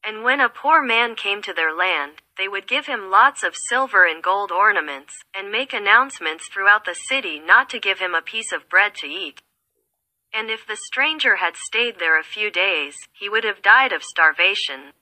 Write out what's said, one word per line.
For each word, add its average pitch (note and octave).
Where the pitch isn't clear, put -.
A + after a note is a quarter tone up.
And A3
when C4
a B3
poor D4+
man A#3
came G3+
to F#3+
their E3
land, D#3+
they F#3+
would G3
give C#4
him A3
lots G#3
of E3+
silver A#3+
and E3
gold G3
ornaments, E3+
and G3
make C4
announcements G#3
throughout G3+
the F3
city G3
not G3+
to B3
give G3
him F3+
a E3
piece A3+
of D#3+
bread G3+
to D3
eat. D#3
And A3
if A3
the G#3+
stranger C4+
had F3
stayed A#3
there D#3+
a D#3+
few G#3+
days, E3+
he G3+
would A3
have G#3
died A#3
of D#3+
starvation. D#3